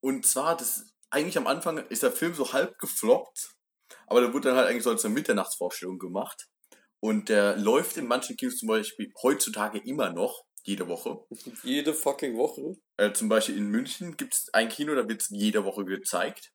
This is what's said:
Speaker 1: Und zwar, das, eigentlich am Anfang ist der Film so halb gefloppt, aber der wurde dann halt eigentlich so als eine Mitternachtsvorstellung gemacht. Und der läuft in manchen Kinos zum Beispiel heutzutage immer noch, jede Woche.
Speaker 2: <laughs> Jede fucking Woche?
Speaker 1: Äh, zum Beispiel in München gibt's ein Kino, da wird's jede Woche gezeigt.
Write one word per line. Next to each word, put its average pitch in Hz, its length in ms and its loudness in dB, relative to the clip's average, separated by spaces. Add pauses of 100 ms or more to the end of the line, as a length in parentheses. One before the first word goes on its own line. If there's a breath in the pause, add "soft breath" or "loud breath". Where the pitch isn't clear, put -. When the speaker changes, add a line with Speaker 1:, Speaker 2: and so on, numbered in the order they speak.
Speaker 1:
Und 135 260 0
zwar, 156 300 2
das, - 300 -6 (240)
eigentlich 156 260 0
am 143 100 0
Anfang 160 320 0 (100)
ist 113 140 -2
der 127 100 4
Film 170 220 -2
so 143 180 -2
halb - 260 0
gefloppt, - 720 0 (560 loud breath)
aber 120 140 6
der 117 120 2
wurde 135 160 2
dann 127 100 6
halt 127 100 6
eigentlich 113 160 0
so 123 60 4
als 113 140 0
eine 107 100 0
Mitternachtsvorstellung 92 840 -2
gemacht. 92 500 -8 (520 soft breath)
Und 107 280 0
der 104 280 4
läuft 117 400 2
in 147 100 -4
manchen 120 300 -2
Kinos 123 220 -4
zum 110 100 -4
Beispiel 107 440 0 (100)
heutzutage 107 560 0
immer 123 320 -2
noch, 90 340 -4 (180)
jede 95 260 -4
Woche. 87 300 -6 (120)
Speaker 2:
<laughs> 120 320 -16
Jede 147 300 0
fucking 139 460 -2
Woche? 147 380 -2 (200)
Speaker 1:
Äh, 104 160 4
zum 110 160 0
Beispiel 107 300 2
in 104 100 0
München 147 480 -4
gibt's - 380 -4
ein 113 160 4
Kino, 147 240 -2
da 123 140 2
wird's 110 220 -4
jede 101 360 2
Woche 98 180 -4
gezeigt. - 720 -4